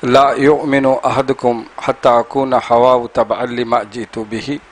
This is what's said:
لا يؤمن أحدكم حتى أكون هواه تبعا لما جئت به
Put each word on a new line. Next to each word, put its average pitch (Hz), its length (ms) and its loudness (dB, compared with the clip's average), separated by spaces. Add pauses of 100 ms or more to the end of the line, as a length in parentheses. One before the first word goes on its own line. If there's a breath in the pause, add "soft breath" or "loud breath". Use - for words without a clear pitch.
لا 135 280 4
يؤمن 139 540 2 (240)
أحدكم 123 560 -2 (120)
حتى - 320 -2
أكون 131 420 0 (200)
هواه 123 300 4 (120)
تبعا 110 320 -2
لما 120 380 -2
جئت 107 360 -12
به 113 400 -8 (120)